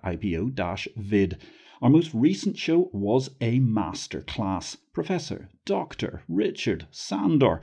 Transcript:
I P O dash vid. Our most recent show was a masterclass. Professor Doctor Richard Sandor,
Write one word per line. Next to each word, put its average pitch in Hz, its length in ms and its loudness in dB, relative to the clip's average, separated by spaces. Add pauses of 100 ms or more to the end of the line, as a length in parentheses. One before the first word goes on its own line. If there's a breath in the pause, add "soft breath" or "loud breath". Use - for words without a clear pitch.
I 87 120 -2
P 87 200 -2
O 101 140 0
dash 95 380 -4 (100)
vid. 98 400 2 (420 loud breath)
Our 127 120 4
most 160 200 6
recent 175 460 0
show 175 340 2
was 110 380 0 (100)
a 120 200 2
masterclass. 95 1200 -2 (160)
Professor - 540 -4 (160)
Doctor - 640 -4
Richard 117 640 -2
Sandor, 151 720 2